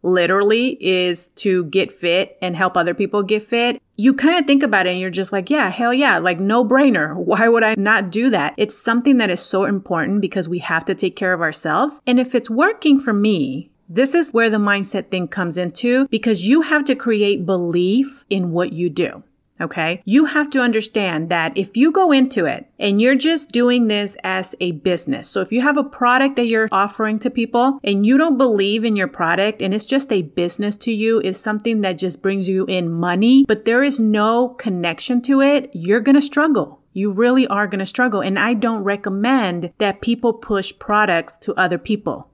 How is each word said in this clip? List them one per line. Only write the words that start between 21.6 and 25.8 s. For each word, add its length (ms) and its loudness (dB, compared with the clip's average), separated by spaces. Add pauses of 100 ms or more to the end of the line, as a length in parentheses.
you 140 4
go 200 4
into 340 2
it 200 -4 (140)
and 200 0
you're 160 4
just 360 0
doing 360 2
this 360 -2
as 360 -6
a 120 -2
business, 580 -4
so 120 -4
if 100 -6
you 100 0
have 160 0
a 60 0